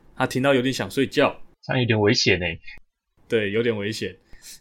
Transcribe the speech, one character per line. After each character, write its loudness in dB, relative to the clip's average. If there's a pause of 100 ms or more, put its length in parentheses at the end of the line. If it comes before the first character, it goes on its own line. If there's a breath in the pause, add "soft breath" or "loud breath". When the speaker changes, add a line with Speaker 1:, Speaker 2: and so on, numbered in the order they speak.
(160 soft breath)
Speaker 1:
他 0
听 -2
到 4
有 2
点 0
想 -4
睡 0
觉。 0 (300)
Speaker 2:
这 -4
样 2
有 2
点 2
危 4
险 2
欸。 -6 (680 loud breath)
Speaker 1:
对， 0
有 0
点 0
危 -4
险。 -8 (460 loud breath)